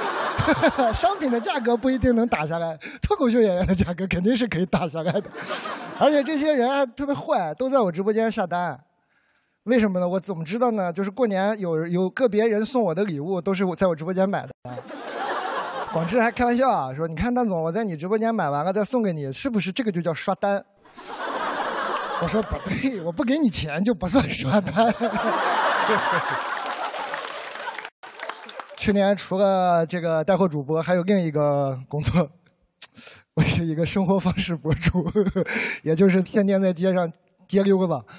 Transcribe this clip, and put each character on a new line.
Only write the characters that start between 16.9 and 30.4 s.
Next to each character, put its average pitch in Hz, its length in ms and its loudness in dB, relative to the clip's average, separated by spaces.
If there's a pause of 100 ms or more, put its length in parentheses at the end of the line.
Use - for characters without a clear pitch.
说 156 140 -2
：“你 165 60 -8
看 196 180 0
蛋 247 140 2
总， 175 160 0
我 160 80 0
在 214 140 -2
你 185 120 -4
直 156 120 -8
播 220 100 0
间 226 160 0
买 180 140 0
完 143 160 0
了 185 80 0
再 208 100 0
送 240 200 0
给 196 100 0
你， 147 200 -4
是 262 180 -4
不 220 100 0
是 170 100 -2
这 240 140 -4
个 214 80 0
就 170 80 -2
叫 165 140 -2
刷 190 220 -2
单？” 202 280 0 (320)
<laughs> - 60 -18 (1200)
我 170 60 -2
说 202 140 0
：“不 - 140 -6 (120)
对， 226 340 -2
我 165 100 -4
不 294 120 -4
给 254 140 2
你 285 120 4
钱 156 340 -2
就 240 80 2
不 185 140 -4
算 233 240 4
刷 135 300 2
单。” 196 380 2
<laughs> 233 60 -2 (3750)
去 208 160 0
年 202 200 4
除 185 220 -4
了 185 480 4
这 175 160 -4
个 160 240 0
带 190 100 4
货 185 140 4